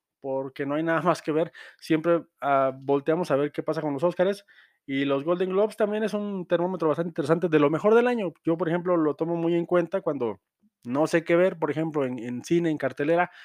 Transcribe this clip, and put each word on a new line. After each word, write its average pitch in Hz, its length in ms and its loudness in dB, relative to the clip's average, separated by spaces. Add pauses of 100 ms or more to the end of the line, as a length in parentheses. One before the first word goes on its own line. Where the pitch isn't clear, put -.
(220)
porque 135 440 -6
no 143 100 -2
hay 156 80 -2
nada 165 180 0
más 165 200 2
que 160 120 -4
ver, 160 180 0 (260)
siempre, 160 460 0 (180)
ah, 135 320 2
volteamos 143 580 0
a 143 40 4
ver 143 160 0
qué - 120 -8
pasa 160 180 -4
con 147 120 -2
los 139 100 -2
Oscars, 180 420 0 (400)
y 139 200 -2
los 139 180 0
Golden 180 280 -2
Globes 202 260 0
también 214 260 0
es 214 100 -2
un 202 320 -6
termómetro 175 440 0
bastante 165 180 0
interesante 160 400 0
de 156 120 4
lo 147 100 6
mejor 196 260 4
del 240 120 6
año. 220 260 -2 (100)
Yo, 165 140 0
por 175 100 -2
ejemplo, 175 300 0
lo 151 180 0
tomo 170 220 -2
muy 170 180 0
en 170 100 0
cuenta 175 360 0
cuando 127 400 -4 (420)
no 139 240 0
sé 165 160 2
qué 170 140 2
ver, 185 200 2
por 156 140 -2
ejemplo, 151 320 -2
en, 127 160 -4
en 120 240 -8
cine, 170 260 2
en 151 80 0
cartelera, 147 540 0 (140)